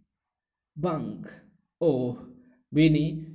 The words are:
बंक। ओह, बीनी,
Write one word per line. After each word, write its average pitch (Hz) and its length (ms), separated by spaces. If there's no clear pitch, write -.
बंक। 143 500
ओह, 127 360
बीनी, 156 380